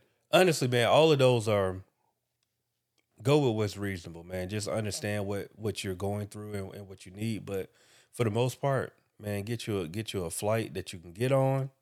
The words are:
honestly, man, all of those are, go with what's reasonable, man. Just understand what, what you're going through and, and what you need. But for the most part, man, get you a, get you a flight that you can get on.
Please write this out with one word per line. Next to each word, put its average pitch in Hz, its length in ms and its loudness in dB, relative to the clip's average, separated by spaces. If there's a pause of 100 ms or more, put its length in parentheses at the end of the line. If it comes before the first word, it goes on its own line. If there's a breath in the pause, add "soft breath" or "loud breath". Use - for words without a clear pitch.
(300)
honestly, 160 380 4
man, 120 200 4
all 147 220 8
of 147 80 6
those 123 300 4
are, 95 340 2 (1400)
go 139 160 6
with 127 180 4
what's 104 200 -2
reasonable, 87 460 -8
man. 90 280 -8
Just 104 180 -6
understand 104 580 -4
what, 101 300 -6
what 101 260 -6
you're 95 140 -4
going 101 320 -4
through 104 240 -12
and, 98 220 -8
and 98 140 -14
what 95 180 -20
you 90 60 -16
need. 104 340 -6
But 98 240 -6 (420 soft breath)
for - 120 -4
the 110 60 2
most 120 300 0
part, 135 320 -2 (260)
man, 101 240 -4
get 117 240 -6
you 101 140 -2
a, 82 80 -4
get 107 240 -8
you 92 120 -4
a 82 60 -6
flight 107 440 -2
that 90 180 -8
you 92 80 -14
can 85 120 -18
get 120 200 -2
on. 135 380 2 (120)